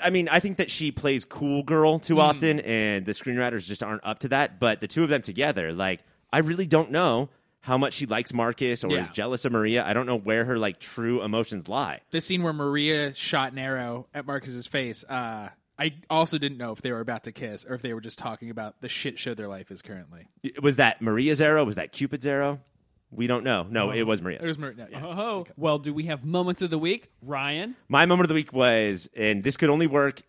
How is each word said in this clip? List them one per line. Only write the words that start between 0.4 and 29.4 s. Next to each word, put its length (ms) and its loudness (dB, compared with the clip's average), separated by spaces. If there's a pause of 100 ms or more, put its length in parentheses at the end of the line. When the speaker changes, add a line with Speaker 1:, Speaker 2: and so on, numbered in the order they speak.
Speaker 1:
that 140 -2
she 200 -2
plays 340 -2
cool 380 -2
girl 360 4
too 160 2
Speaker 2:
Mm. 60 6
Speaker 1:
often, 400 4
and 440 0
the 60 -4
screenwriters 560 -4
just 160 -6
aren't 220 -6
up 140 -4
to 100 -6
that. 300 0
But 200 2
the 80 -6
two 160 0
of 60 2
them 120 2
together, 520 -2
like, 280 -2 (300)
I 80 2
really 260 0
don't 260 4
know 380 2 (320)
how 160 0
much 180 0
she 100 -4
likes 260 -2
Marcus 540 -2
or 60 0
Speaker 2:
Yeah. 100 0
Speaker 1:
is 80 -8
jealous 340 -4
of 80 0
Maria. 340 2
I 60 -2
don't 140 0
know 120 0
where 280 0
her, 120 0
like, 220 -2
true 440 -2
emotions 440 -2
lie. 340 -4 (100)
Speaker 2:
The 100 -2
scene 200 0
where 120 0
Maria 600 0
shot 380 -2
an 80 -10
arrow 540 -6
at 120 -10
Marcus's 420 -8
face, 420 -4
uh, 400 -6 (280)
I 160 -2 (160)
also 280 2
didn't 200 -2
know 140 -8
if 100 -12
they 120 -4
were 80 -6
about 240 -6
to 80 -12
kiss 320 -10
or 100 -8
if 60 -8
they 120 -6
were 80 -8
just 160 -10
talking 320 -10
about 300 -12
the 80 -12
shit 320 -6
show 140 -6
their 160 -8
life 220 -12
is 100 -16
currently. 460 -18 (160)
Speaker 1:
Y-, 80 -6 (100)
was 160 4
that 240 6
Maria's 400 2
arrow? 240 6
Was 100 -4
that 160 -8
Cupid's 340 -6
arrow? 360 -2 (500)
We 160 -4
don't 180 0
know. 240 0
No, 180 0
Speaker 2:
No. 60 0
Speaker 1:
it 100 2
was 180 2
Maria's. 220 -6
Speaker 2:
It 40 -4
was 120 -4
Maria. 180 -10
No, 140 -16
yeah. 140 -12
Speaker 3:
Oh, 240 -6 (100)
Speaker 2:
Okay. 160 -12
Speaker 3:
well, 240 2
do 140 -6
we 120 -4
have 200 -6
moments 360 0
of 100 -2
the 80 0
week? 300 -2 (120)
Ryan? 540 -6 (120)
Speaker 1:
My 180 8
moment 200 6
of 40 4
the 40 4
week 180 0
was, 640 4
and 280 2